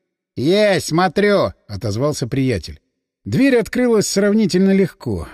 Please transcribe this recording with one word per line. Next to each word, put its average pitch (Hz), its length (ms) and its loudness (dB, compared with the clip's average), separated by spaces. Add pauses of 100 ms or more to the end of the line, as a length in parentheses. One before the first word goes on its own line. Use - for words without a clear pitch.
(360)
«Есть, 185 540 0
смотрю», — 180 640 0 (140)
отозвался 117 600 -4
приятель. 117 520 -4 (460)
Дверь 240 320 2
открылась 226 500 0
сравнительно 202 640 2
легко. 135 640 -2